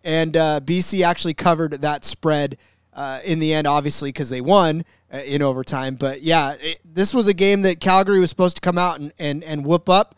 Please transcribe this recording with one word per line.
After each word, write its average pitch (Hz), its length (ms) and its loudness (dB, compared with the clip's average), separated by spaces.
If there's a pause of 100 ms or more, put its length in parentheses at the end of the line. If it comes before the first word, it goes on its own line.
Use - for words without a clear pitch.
and, 160 340 0
uh, 156 220 2
B 165 200 -2
C 185 240 0
actually 170 300 0
covered 156 480 0
that 147 240 -4
spread, 147 520 -2 (360)
uh, 135 320 -8
in 165 140 -2
the 156 120 0
end, 156 140 0
obviously, 143 460 -2
'cause 131 180 -8
they 127 120 -6
won, 165 440 4 (260)
uh, 131 60 -12
in 139 240 -4
overtime. 131 540 -2
But, 135 260 -4
yeah, 156 300 2 (100)
it, 160 240 -8
this 180 300 -2
was 233 100 2
a 202 80 4
game 196 300 2
that 180 160 2
Calgary 190 400 4
was 175 100 2
supposed 180 280 0
to - 40 -12
come 180 160 0
out 175 220 0
and, 147 180 -10
and, 147 260 -6
and 151 220 -8
whoop 170 240 0
up. 196 280 4